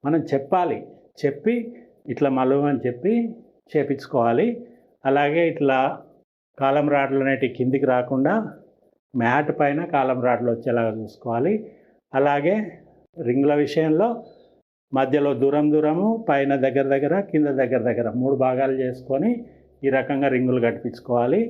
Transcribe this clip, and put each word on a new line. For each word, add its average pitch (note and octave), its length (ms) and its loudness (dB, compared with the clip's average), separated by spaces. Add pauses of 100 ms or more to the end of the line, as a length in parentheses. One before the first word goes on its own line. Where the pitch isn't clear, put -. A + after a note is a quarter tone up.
మనం D3+ 160 0 (120)
చెప్పాలి, C#3+ 460 -2 (440)
చెప్పి F3+ 320 0 (580)
ఇట్లా C3+ 260 0
మలువని C3+ 480 2
చెప్పి E3+ 280 -2 (580)
చేపించుకోవాలి. C#3 760 0 (600)
అలాగే D3 340 2 (100)
ఇట్లా C#3 260 2 (840)
కాలం C#3+ 320 2
రాడ్లు C3+ 300 0
అనేటివి B2+ 340 0
కిందికి C3 360 0
రాకుండా C3+ 400 0 (800)
మ్యాట్ B2+ 360 0 (100)
పైన C#3+ 240 0
కాలం C3 380 0
రాడ్లు A#2+ 280 0
వచ్చేలాగా A#2 480 -2
చూసుకోవాలి. A#2+ 560 -4 (580)
అలాగే C#3+ 420 2 (640)
రింగుల C#3+ 380 0
విషయంలో D#3 540 2 (840)
మధ్యలో C3+ 420 2
దూరం C#3 380 2
దూరము, F3 560 0
పైన C#3 280 2
దగ్గర C3 320 0
దగ్గర, C#3+ 320 0
కింద D#3+ 260 0
దగ్గర C3 360 0
దగ్గర A2+ 280 0
మూడు B2+ 260 0
భాగాలు C3 360 0
చేసుకొని C3 580 -2 (540)
ఈ C3+ 60 4
రకంగా C3+ 380 0
రింగులు B2+ 320 2
కట్టించుకోవాలి. A#2+ 880 0